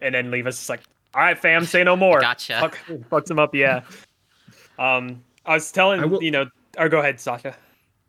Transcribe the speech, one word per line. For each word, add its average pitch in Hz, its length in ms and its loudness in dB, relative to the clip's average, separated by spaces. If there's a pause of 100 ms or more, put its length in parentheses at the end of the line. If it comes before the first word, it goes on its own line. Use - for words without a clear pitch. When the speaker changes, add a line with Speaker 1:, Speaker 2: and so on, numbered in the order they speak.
Speaker 1:
And 131 120 -2
then 123 160 -4
Levi's 123 280 -6
just - 100 -12
like, 123 140 -8 (320)
"All 135 80 2
right, 175 160 2
fam, 170 260 2
say 175 180 2
no 180 140 4
more." 185 240 4
Speaker 2:
Gotcha. 120 400 -2
Speaker 1:
Fuck, 160 180 -2 (320)
fucks 151 200 -2
him 156 80 -4
up, 147 160 2
yeah. 135 260 0 (1000)
Um, 127 440 -4 (240)
I 156 80 0
was 160 180 -4
telling, 190 280 2
Speaker 3:
I 151 40 0
will 180 180 0
Speaker 1:
you 160 80 -2
know, 139 160 0 (320)
or 165 100 2
go 156 120 2
ahead, 139 200 -2
Sasha. 127 360 -8 (520)